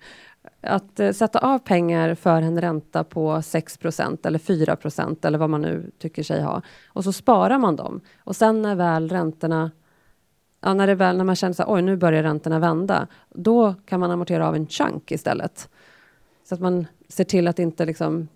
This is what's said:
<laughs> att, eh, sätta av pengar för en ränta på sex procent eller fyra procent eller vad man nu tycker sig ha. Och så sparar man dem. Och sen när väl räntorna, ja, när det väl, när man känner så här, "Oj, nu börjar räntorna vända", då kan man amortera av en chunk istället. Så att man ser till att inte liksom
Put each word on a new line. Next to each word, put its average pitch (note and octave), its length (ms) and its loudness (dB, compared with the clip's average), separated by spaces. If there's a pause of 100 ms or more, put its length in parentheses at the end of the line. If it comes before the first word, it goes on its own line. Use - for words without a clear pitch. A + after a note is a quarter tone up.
<laughs> - 600 -20
att, - 380 -4
eh, G3+ 120 2
sätta G#3+ 280 0
av C4 200 2
pengar E3+ 560 2
för E3 260 2
en E3 200 0
ränta D#3+ 420 -4
på D#3+ 380 -2
sex - 360 -6
procent - 480 -4
eller D#3+ 140 -2
fyra D#3 360 0
procent D#3 500 -6
eller D#3 120 0
vad D#3 120 0
man D3+ 120 -2
nu E3 380 -6
tycker D#3+ 240 -8
sig D#3+ 180 -2
ha. D3 200 -4 (260)
Och - 160 -6
så F#3+ 100 -2
sparar G#3+ 440 4
man G#3 180 2
dem. - 260 -8 (180)
Och - 160 -10
sen A3 260 2
när G#3 140 0
väl E3 340 0
räntorna, D#3+ 640 -2 (880)
ja, F#3+ 120 0
när G3 140 2
det G3 80 4
väl, F#3 220 2
när F#3 60 2
man F#3 120 2
känner F#3 180 0
så F3 100 -2
här, G#3+ 100 0
"Oj, F3+ 80 2
nu F#3+ 160 2
börjar D#3+ 260 4
räntorna D#3 360 0
vända", E3+ 480 0 (220)
då G#3+ 460 2 (100)
kan F#3 140 -2
man F3 120 0
amortera F3 360 0
av D#3+ 80 0
en D#3 120 -2
chunk - 440 -4
istället. - 580 -6 (720)
Så - 120 -8
att F3 60 -6
man F3+ 240 0 (240)
ser - 140 0
till F3 240 2
att E3+ 120 0
inte E3+ 260 -2
liksom D#3+ 500 -4